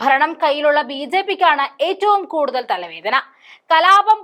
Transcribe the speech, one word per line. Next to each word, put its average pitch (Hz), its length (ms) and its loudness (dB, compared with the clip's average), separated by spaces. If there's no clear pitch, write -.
ഭരണം 269 300 0
കയ്യിലുള്ള 294 380 0
ബി 269 100 -10
ജെ 370 160 0
പിക്കാണ് 330 360 0
ഏറ്റവും 392 340 0
കൂടുതൽ 262 300 -4
തലവേദന. 180 440 -6
കലാപം 392 500 4